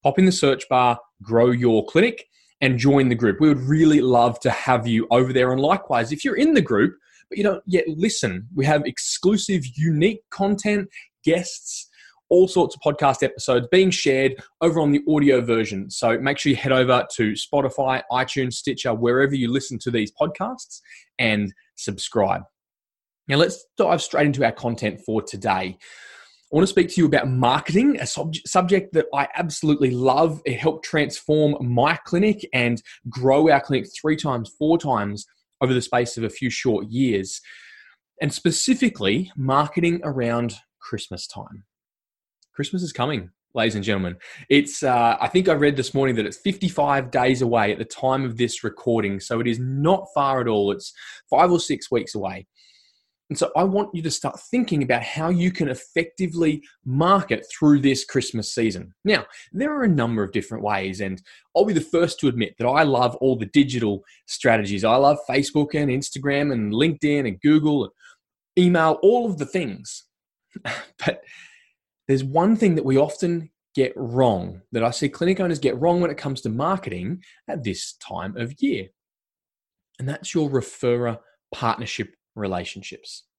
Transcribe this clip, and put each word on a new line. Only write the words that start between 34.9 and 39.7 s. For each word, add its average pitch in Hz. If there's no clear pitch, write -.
over 131
the 127
space 120
of 113
a 107
few 123
short 107
years, 110
and 147
specifically 175
marketing 147